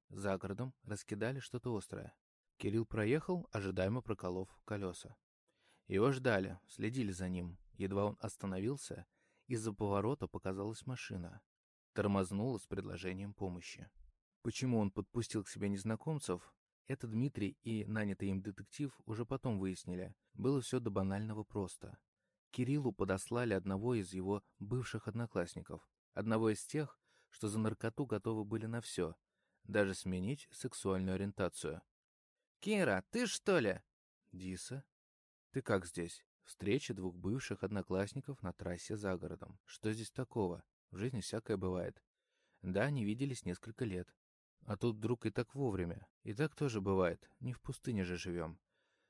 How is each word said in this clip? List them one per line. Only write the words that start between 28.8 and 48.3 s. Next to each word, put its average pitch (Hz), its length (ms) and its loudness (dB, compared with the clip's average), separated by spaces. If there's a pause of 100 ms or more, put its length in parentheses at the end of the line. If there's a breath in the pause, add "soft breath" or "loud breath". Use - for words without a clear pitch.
все, 82 340 0 (480)
даже 98 300 4
сменить 92 580 -2
сексуальную 95 640 0
ориентацию. 92 640 -2 (800)
"Кира, 160 500 4
ты 240 160 2
что 185 340 4
ли?" 95 220 4 (520)
"Диса? 92 500 -6 (680)
Ты 135 100 -2
как 95 240 2
здесь?" - 400 -6 (180)
Встреча 101 500 0
двух 92 220 -4
бывших 98 480 -2
одноклассников 98 800 -2
на 90 100 -4
трассе 90 460 -4
за 98 180 0
городом. - 480 -6
Что - 300 -4
здесь 110 180 -6
такого? 95 500 -2 (280)
В 95 80 -10
жизни 113 240 -2
всякое 110 340 -2
бывает. 92 480 -2 (580)
Да, 98 280 2
не 135 160 0
виделись 123 400 0
несколько 110 400 -4
лет. 90 280 -4 (520)
А - 100 -2
тут 117 220 2
вдруг 107 280 0
и 110 60 2
так - 240 -2
вовремя. 95 500 0 (180)
И 110 100 -6
так 147 200 0
тоже 117 280 0
бывает. 95 480 4 (100)
Не 123 140 -4
в - 80 -10
пустыне 120 420 -2
же 87 140 0
живем. 85 420 -4 (500)